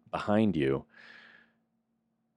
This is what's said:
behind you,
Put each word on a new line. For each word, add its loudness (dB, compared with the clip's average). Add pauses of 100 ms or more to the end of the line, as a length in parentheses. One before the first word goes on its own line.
(100)
behind 0
you, -2 (1500)